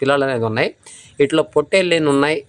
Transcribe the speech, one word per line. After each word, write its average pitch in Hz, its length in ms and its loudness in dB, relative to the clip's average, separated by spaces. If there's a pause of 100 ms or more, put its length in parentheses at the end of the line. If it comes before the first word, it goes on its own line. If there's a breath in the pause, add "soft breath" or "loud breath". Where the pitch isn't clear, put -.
పిల్లలు 139 220 0
అనేది 123 220 -2
ఉన్నాయి. 120 260 -2 (480 loud breath)
ఇట్లా 143 220 2
పొట్టేళ్ళు 170 540 0
ఎన్ని 156 140 0
ఉన్నాయి 143 400 0